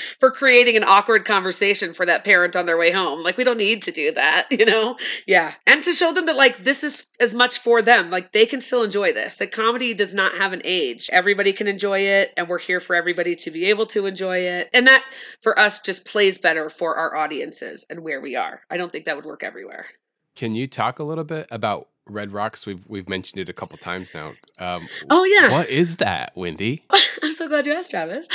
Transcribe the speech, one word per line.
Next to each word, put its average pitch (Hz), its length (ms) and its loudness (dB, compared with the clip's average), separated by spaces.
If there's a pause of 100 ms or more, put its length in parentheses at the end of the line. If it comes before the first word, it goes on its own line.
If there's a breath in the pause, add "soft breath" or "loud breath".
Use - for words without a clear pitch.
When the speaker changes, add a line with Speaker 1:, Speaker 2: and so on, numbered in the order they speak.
(200 loud breath)
Speaker 1:
For 262 120 4
creating 247 460 6
an 208 60 2
awkward 208 420 4
conversation 196 680 0
for 175 140 -2
that 165 160 2
parent 175 320 4
on 180 100 0
their 170 120 0
way 170 140 4
home. 170 300 -2
Like, 180 160 -2
we 254 60 0
don't 240 140 2
need 214 260 -2
to - 80 -6
do 151 220 -4
that, 151 340 2
<laughs> - 40 -2
you 233 140 4
know? 220 320 2 (300 loud breath)
Yeah. 170 260 4 (140)
And 285 160 6
to 349 100 2
show 330 180 4
them 330 140 -2
that, 311 100 0
like, 262 220 4
this 247 260 -2
is - 220 -8 (140)
as 220 160 0
much 247 240 2
for 233 240 2
them. 202 260 4
Like, 180 220 -4
they 220 160 4
can 262 140 -6
still 247 200 -2
enjoy 196 320 0
this. - 220 -6
That 202 160 -6
comedy 233 420 -2
does 190 220 -4
not 190 200 0
have 196 180 -2
an 175 120 -10
age. 156 480 -4
Everybody 196 400 2
can 208 140 -4
enjoy 196 320 -2
it, 196 360 0
and 175 140 -4
we're 180 80 -2
here 180 220 -4
for 175 160 -4
everybody 170 420 -2
to 165 140 -6
be 165 160 -4
able 208 200 0
to 202 200 -4
enjoy 185 320 -4
it. 180 340 -4
And 254 140 6
that, 262 160 8 (380 loud breath)
for - 180 2
us, 208 220 2
just - 240 -8
plays 196 340 0
better 160 320 0
for 165 240 -4
our 160 200 -4
audiences - 760 -8
and 170 80 -14
where 151 220 -8
we 135 140 -8
are. 104 260 -6 (100)
I 175 60 -6
don't 175 140 -6
think 156 140 -12
that 151 120 -6
would 151 80 -16
work 156 180 -14
everywhere. - 420 -14 (500)
Speaker 2:
Can 113 200 -6
you 123 100 -4
talk 123 320 -4
a 156 60 -8
little 160 220 -6
bit 156 260 -10
about 107 380 -4 (180)
Red 104 260 -10
Rocks? 104 320 -6
We've, 95 220 -10
we've 98 200 -10
mentioned 95 320 -8
it 90 100 -8
a 87 40 -10
couple 85 240 -14
times 90 380 -10
now. 78 160 -12 (260)
Um, 87 300 -8 (240 loud breath)
Speaker 1:
Oh, 349 140 6
yeah. 381 260 6
Speaker 2:
what 147 180 0
is 165 280 0
that, 85 380 -2
Wendy? 95 520 -6
Speaker 1:
<laughs> - 360 2
I'm 311 120 -4
so 330 120 -10
glad 285 200 0
you 294 60 0
asked, 349 180 -8
Travis. 190 440 -8